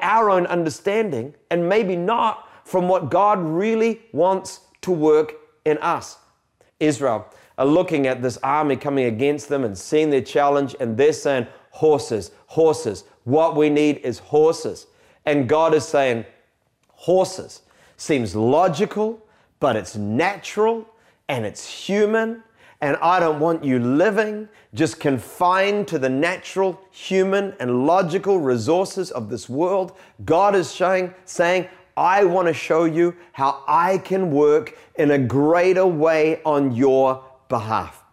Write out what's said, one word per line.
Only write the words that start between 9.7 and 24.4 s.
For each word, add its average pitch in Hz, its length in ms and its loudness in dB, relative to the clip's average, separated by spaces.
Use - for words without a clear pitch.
seeing 151 340 0
their 135 120 2
challenge, 143 580 0
and 117 160 -4
they're 143 160 4
saying, 135 340 -2
"Horses, 139 600 0
horses. 151 580 0
What 156 300 2
we 151 140 4
need 147 300 2
is 120 200 -6
horses." 151 680 0
And 143 220 0
God 160 260 4
is 151 100 2
saying, 123 400 0
"Horses - 720 -2
seems 113 380 -2
logical, 180 840 0
but 127 160 0
it's 104 200 -8
natural 196 880 -2
and 123 160 -4
it's - 220 -12
human. 220 760 -2
And 147 200 0
I 175 200 2
don't 156 200 0
want 160 240 -2
you 127 140 0
living 208 680 0